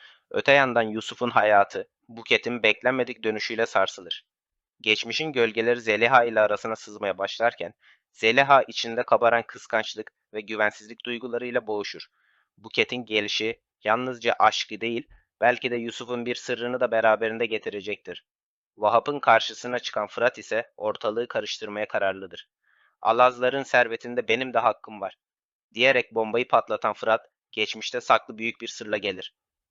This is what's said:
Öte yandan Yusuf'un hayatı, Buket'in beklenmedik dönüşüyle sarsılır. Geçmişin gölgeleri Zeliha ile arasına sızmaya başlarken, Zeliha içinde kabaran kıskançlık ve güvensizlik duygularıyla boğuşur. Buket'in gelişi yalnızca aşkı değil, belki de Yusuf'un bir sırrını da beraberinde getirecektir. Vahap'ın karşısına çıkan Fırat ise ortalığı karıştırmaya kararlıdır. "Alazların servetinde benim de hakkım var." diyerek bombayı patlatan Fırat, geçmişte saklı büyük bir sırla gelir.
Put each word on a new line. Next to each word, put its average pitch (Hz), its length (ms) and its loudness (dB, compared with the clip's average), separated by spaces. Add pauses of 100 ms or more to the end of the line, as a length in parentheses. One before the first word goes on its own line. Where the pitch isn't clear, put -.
(320)
Öte - 200 0
yandan 127 320 4
Yusuf'un 110 460 -4
hayatı, 104 580 4 (200)
Buket'in 117 560 -2
beklenmedik 123 600 0
dönüşüyle 110 420 -2
sarsılır. 95 600 -4 (560)
Geçmişin 113 500 -2
gölgeleri 117 500 0
Zeliha 113 420 4
ile 113 160 0
arasına 107 360 2
sızmaya 104 420 -6
başlarken, 98 560 -4 (380)
Zeliha 131 520 6
içinde 117 400 -4
kabaran 117 440 4
kıskançlık - 640 -6 (220)
ve 107 80 -6
güvensizlik 107 640 -4
duygularıyla 120 640 -6
boğuşur. 101 340 -6 (560)
Buket'in 113 480 -2
gelişi 107 560 -2 (220)
yalnızca 117 560 0
aşkı 107 420 2
değil, 113 260 -6 (340)
belki 120 300 2
de 120 40 -4
Yusuf'un 120 500 -8
bir 120 100 -4
sırrını 123 440 -6
da 123 120 2
beraberinde 110 540 2
getirecektir. 101 800 -8 (520)
Vahap'ın 113 420 2
karşısına 120 600 2
çıkan 107 280 -6
Fırat 117 300 0
ise 110 400 -6
ortalığı 107 500 -4
karıştırmaya 104 600 -6
kararlıdır. 95 600 -6 (520)
"Alazların 123 600 2
servetinde 120 640 0
benim 123 260 -2
de 117 60 4
hakkım 110 420 -2
var." 95 140 -10 (580)
diyerek 123 420 2
bombayı 113 320 -2
patlatan 110 460 0
Fırat, - 320 0 (260)
geçmişte 110 500 -6
saklı 113 360 0
büyük 113 240 -8
bir 113 60 -10
sırla 107 300 -6
gelir. 95 380 -6 (360)